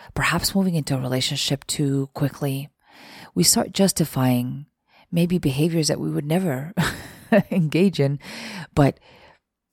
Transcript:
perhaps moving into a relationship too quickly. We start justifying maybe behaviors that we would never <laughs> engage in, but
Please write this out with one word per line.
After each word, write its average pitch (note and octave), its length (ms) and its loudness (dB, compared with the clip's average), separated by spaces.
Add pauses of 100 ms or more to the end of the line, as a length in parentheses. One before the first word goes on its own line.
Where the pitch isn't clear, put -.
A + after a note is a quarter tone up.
(140)
perhaps - 400 0
moving F#3+ 200 2
into D3 200 -2
a C3 60 0
relationship C3 680 -2
too C#3 480 0
quickly. C#3 540 -4 (680)
We F3+ 80 4
start - 300 2
justifying C3+ 960 0 (440)
maybe F3 280 2
behaviors D#3 500 0
that D3+ 120 0
we D3+ 100 -4
would D3+ 140 -4
never D#3 480 -2 (380)
<laughs> - 400 0
engage E3+ 500 2
in, C#3 180 0 (560)
but C#3+ 240 4 (760)